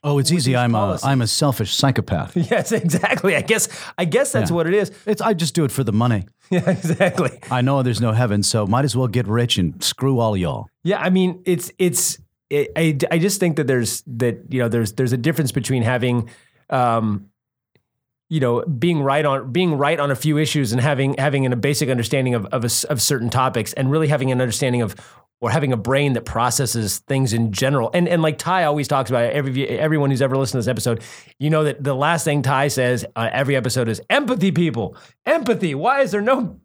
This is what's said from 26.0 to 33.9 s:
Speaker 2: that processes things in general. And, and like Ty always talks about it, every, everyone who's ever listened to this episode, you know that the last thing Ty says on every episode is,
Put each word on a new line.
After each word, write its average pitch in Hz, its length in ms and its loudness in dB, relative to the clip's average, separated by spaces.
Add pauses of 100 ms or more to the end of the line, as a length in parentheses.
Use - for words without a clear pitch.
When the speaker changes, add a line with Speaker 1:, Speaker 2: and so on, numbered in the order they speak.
Speaker 2:
that 120 120 -4
processes 117 720 -2
things 131 340 0
in 113 180 0
general. 131 420 0
And, 175 140 0
and 170 140 0
like 156 180 0
Ty 180 240 0
always 147 240 0
talks 135 240 0
about 120 140 2
it, 117 80 -2
every, 135 340 -2
everyone 147 420 0
who's 131 120 0
ever 131 160 2
listened 131 260 0
to - 20 -2
this 123 60 0
episode, 117 320 -2 (360)
you 147 120 -2
know 156 140 2
that 143 180 -4
the 139 100 -2
last 151 300 0
thing 147 180 0
Ty 135 280 2
says 123 360 0 (100)
on 113 160 -2
every 135 260 0
episode 120 320 -2
is, 107 200 -4